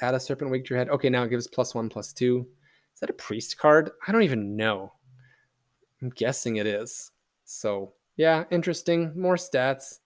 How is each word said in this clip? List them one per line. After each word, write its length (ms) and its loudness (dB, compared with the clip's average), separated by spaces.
add 120 2
a 60 0
Serpent 320 -6
Wig 140 -2
to 40 -16
your 80 0
head. 120 0
Okay, 200 2
now 140 2
it 60 -2
gives 180 -2
plus 260 -2
one, 160 -2
plus 240 -10
two. 340 2
Is 60 -20
that 100 -6
a 40 -6
Priest 440 -8
card? 320 6
I 40 0
don't 100 4
even 340 0
know. 380 -2
I'm 80 -6
guessing 460 -2
it 100 0
is. 420 -4
So, 480 -6
yeah, 360 4
interesting. 640 0
More 200 2
stats. 720 -2